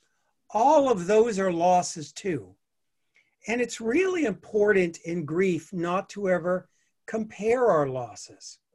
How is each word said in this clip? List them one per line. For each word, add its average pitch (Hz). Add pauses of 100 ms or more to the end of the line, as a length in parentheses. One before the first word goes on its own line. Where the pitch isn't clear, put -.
(500)
All 277
of 180
those 220
are 190
losses 170
too. 113 (920)
And 240
it's 233
really 330
important 202
in 170
grief 170
not 180
to 202
ever 180 (380)
compare 226
our 156
losses. - (160)